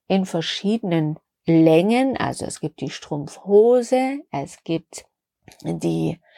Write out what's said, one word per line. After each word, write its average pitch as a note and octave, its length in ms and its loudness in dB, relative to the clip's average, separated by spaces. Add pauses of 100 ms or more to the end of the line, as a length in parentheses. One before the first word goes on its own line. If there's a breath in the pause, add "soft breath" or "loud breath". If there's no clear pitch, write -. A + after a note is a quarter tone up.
in F#3+ 180 0
verschiedenen E3+ 920 -4 (280)
Längen. F3 720 4
Also - 280 -6
es - 140 -12
gibt - 220 -10
die C3+ 80 -6
Strumpfhose, A#3 1300 0 (100)
es C#3+ 360 -10
gibt - 400 -8 (580)
die E3 560 -4 (180 soft breath)